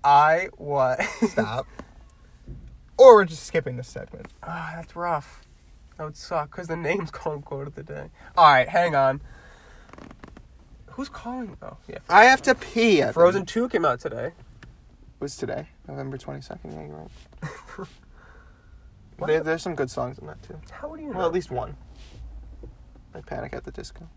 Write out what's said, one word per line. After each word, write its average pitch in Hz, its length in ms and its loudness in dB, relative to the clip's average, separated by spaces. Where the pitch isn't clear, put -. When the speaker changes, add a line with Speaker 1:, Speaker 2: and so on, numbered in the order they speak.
Speaker 1:
I 151 540 4
was 139 420 -2
<laughs> 226 160 -2
Speaker 2:
Stop. 113 360 -4
Or 247 180 12
we're 202 100 6
just 160 200 -12
skipping 139 320 -4
this 123 100 -12
segment. - 400 -16
Speaker 1:
Ah, 165 320 -12
that's 170 200 -18
rough. 170 460 -6
That 160 80 -10
would 151 120 -14
suck, 151 340 -6
'cause 175 160 -14
the 165 100 -6
name's 170 340 -4
<laughs> - 0 -
called 147 340 -10
Quote 139 220 -10
of 147 80 -18
the 139 80 -16
Day. 147 260 -14
All 170 80 10
right, 135 220 8
hang 175 280 0
on. 135 260 2
Who's 277 180 -12
calling? 240 520 -12
Oh, - 140 -16
yeah. - 80 -14
Speaker 2:
I 196 180 8
have 262 180 4
to 269 120 2
pee, 226 460 2
Evan. 127 120 -2
Speaker 1:
Frozen 180 340 4
Two 233 200 -2
came 185 160 -2
out 127 160 0
today. 120 320 -10
Speaker 2:
Was 139 160 -8
today, 135 320 -8
November 139 280 -12
twenty-second. 139 540 -16
Yeah, 156 160 -16
you're - 80 -16
right. - 500 -16
Speaker 1:
<laughs> - 60 -20
What - 100 -8
Speaker 2:
There, 156 120 2
Speaker 1:
the 156 40 -6
Speaker 2:
there's 160 180 -4
some 175 140 -8
good 135 160 -4
songs 123 280 -8
in 151 80 -18
that, 151 160 -20
too. - 140 -18
Speaker 1:
How - 160 -16
would 320 140 -16
you 302 60 -14
Speaker 2:
Well, 196 120 -10
Speaker 1:
know? 180 60 -2
Speaker 2:
at 165 80 -2
least 180 180 -4
one. 123 240 -8
Like - 120 -18
Panic - 280 -10
at - 120 -10
the - 60 -12
Disco. - 460 -14